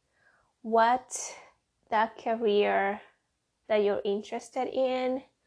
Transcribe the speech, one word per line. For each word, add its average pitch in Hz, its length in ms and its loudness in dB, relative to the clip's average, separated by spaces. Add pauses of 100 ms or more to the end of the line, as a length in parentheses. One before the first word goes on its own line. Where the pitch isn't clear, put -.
(600)
what 226 760 2 (540)
that 226 280 0
career 208 840 0 (680)
that 214 160 2
you're 202 200 0
interested 226 640 -6
in 254 540 -2 (260)